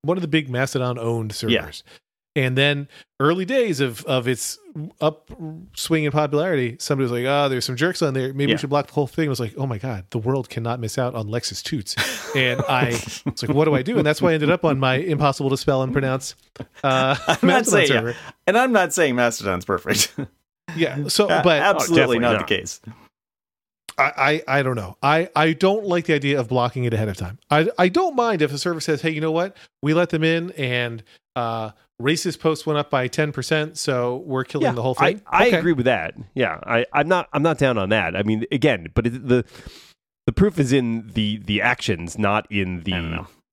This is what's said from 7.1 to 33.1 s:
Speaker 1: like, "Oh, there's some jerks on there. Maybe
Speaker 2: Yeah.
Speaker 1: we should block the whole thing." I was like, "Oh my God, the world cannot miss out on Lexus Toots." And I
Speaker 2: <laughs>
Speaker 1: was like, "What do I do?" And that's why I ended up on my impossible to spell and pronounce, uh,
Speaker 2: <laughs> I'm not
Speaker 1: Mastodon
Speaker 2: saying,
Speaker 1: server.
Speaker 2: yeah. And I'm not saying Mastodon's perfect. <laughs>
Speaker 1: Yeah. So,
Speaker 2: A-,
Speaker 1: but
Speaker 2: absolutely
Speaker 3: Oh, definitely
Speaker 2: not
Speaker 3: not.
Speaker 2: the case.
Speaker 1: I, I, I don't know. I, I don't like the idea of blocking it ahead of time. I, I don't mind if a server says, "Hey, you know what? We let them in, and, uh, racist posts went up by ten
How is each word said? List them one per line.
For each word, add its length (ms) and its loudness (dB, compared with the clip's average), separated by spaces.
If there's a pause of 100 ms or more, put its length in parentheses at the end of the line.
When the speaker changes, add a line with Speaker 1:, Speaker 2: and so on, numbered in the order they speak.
Speaker 1:
like, 140 -2
"Oh, 240 2
there's 160 -2
some 100 -6
jerks 280 -2
on 100 0
there. 180 -2
Maybe 200 0
Speaker 2:
Yeah. 60 2
Speaker 1:
we 20 -6
should 100 -6
block 160 0
the 80 -20
whole 140 0
thing." 200 -2
I 40 -2
was 80 -4
like, 180 -6
"Oh 80 -4
my 140 -6
God, 320 -8
the 80 -4
world 280 -2
cannot 320 -4
miss 200 -4
out 160 -2
on 140 -4
Lexus 340 -6
Toots." 320 -6 (400)
And 340 2
I 200 2
Speaker 2:
<laughs> 360 -6
Speaker 1:
was 160 -6
like, 140 -4
"What 100 4
do 80 4
I 80 2
do?" 160 -2
And 80 2
that's 160 0
why 80 4
I 60 2
ended 160 0
up 140 0
on 140 2
my 180 2
impossible 520 0
to 80 0
spell 240 0
and 100 -2
pronounce, 440 -2 (480)
uh, 380 2
Speaker 2:
<laughs> 60 -4
I'm 0 -
not 140 0
Speaker 1:
Mastodon 240 6
Speaker 2:
saying, 220 4
Speaker 1:
server. 240 2
Speaker 2:
yeah. 40 -8 (300)
And 100 2
I'm 160 4
not 220 4
saying 220 2
Mastodon's 500 0
perfect. 540 0
<laughs> 80 -8 (480)
Speaker 1:
Yeah. 320 -2
So, 180 2
Speaker 2:
A-, 180 2
Speaker 1:
but 160 6
Speaker 2:
absolutely 360 2
Speaker 3:
Oh, 20 8
definitely 220 4
Speaker 2:
not 140 4
Speaker 3:
not. 140 -2
Speaker 2:
the 80 2
case. 260 -8 (1160)
Speaker 1:
I, 500 0
I, 120 2
I 40 0
don't 120 0
know. 260 -6
I, 340 2
I 180 4
don't 340 0
like 180 0
the 80 2
idea 260 0
of 100 -4
blocking 340 0
it 100 0
ahead 160 -2
of 80 -6
time. 220 -10 (100)
I, 200 4 (100)
I 100 6
don't 260 0
mind 280 2
if 100 0
a 60 -8
server 220 -4
says, 200 -2
"Hey, 80 -2
you 120 -4
know 100 -2
what? 260 -4 (240)
We 140 2
let 160 2
them 120 0
in, 280 0
and, 500 -4 (340)
uh, 360 -4 (300)
racist 400 0
posts 240 0
went 120 0
up 140 -4
by 160 0
ten 240 -2